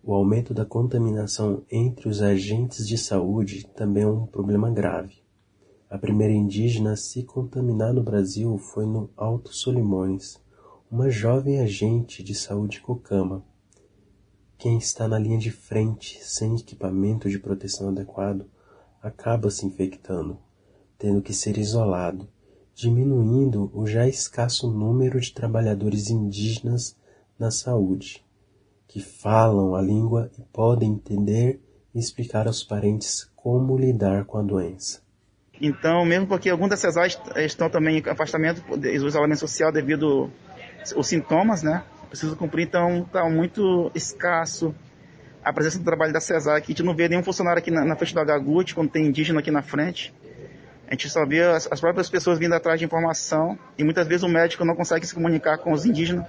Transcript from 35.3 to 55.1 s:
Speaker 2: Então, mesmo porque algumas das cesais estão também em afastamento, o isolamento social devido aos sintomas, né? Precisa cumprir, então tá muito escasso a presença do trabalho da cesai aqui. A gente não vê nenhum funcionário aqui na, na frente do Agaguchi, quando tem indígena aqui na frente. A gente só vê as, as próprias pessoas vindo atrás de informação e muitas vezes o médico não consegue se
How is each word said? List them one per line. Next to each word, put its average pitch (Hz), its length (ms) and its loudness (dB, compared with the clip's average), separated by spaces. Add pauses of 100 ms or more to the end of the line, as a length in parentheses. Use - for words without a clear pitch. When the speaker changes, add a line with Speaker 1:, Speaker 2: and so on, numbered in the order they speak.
Speaker 2:
Então, 160 440 2
mesmo 180 220 4
porque 190 220 0
algumas 180 220 2
das 202 100 0
cesais 170 400 2 (160)
estão 156 340 0
também 156 280 2
em - 100 -2
afastamento, 160 600 -2
o 139 380 0
isolamento 147 340 2
social 156 300 0
devido 143 600 2 (640)
aos 143 100 0
sintomas, 190 560 2
né? 156 220 0 (240)
Precisa - 260 -6
cumprir, 165 320 -2
então 175 460 2
tá 175 160 2
muito 175 680 2
escasso 165 800 -2 (720)
a 147 80 0
presença 156 260 0
do 170 60 -6
trabalho 160 280 2
da 160 80 2
cesai 151 380 2
aqui. 151 140 -4
A - 20 -2
gente 175 80 -2
não 170 140 2
vê 170 120 4
nenhum 175 140 2
funcionário 175 380 0
aqui 170 100 -6
na, 160 140 2
na 156 100 2
frente 160 200 -2
do 165 60 2
Agaguchi, 151 540 2
quando 160 160 0
tem 156 160 2
indígena 151 320 2
aqui 151 140 -2
na 143 100 0
frente. 151 500 -4 (760)
A - 20 -14
gente 131 180 -4
só 156 160 2
vê 151 180 2
as, 165 280 4
as 143 80 -2
próprias 175 320 2
pessoas 170 300 2
vindo 170 140 2
atrás 165 260 2
de 165 40 0
informação 165 720 0 (220)
e 151 60 2
muitas 160 240 2
vezes 175 160 2
o 180 40 2
médico 170 360 2
não 165 100 2
consegue 170 320 -2
se - 80 -12